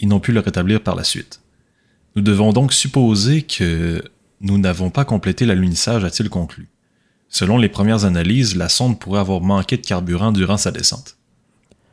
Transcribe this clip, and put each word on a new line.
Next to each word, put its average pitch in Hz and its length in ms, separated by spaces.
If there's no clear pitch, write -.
ils 104 80
n'ont 101 100
pu 120 140
le 113 80
rétablir 95 420
par 87 140
la 87 80
suite. - 340
Nous 104 40
devons 104 300
donc 127 220
supposer 127 720
que 85 600
nous 101 160
n'avons 92 320
pas 139 160
complété 95 400
l'alunissage, 92 580
a-t-il 101 260
conclu. - 380
Selon 104 280
les 113 120
premières 104 340
analyses, 95 540
la 87 100
sonde 123 320
pourrait 98 220
avoir 95 180
manqué 95 380
de - 80
carburant 90 480
durant 95 240
sa - 140
descente. - 440